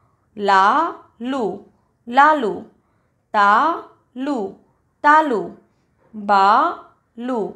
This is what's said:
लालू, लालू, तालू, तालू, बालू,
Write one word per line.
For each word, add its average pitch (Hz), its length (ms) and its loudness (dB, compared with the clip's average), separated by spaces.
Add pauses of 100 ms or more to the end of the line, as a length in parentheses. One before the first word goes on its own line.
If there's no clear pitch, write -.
(380)
लालू, 220 1200 -2 (480)
लालू, 269 460 2 (800)
तालू, 247 1080 -2 (640)
तालू, 294 360 2 (760)
बालू, 220 1400 -2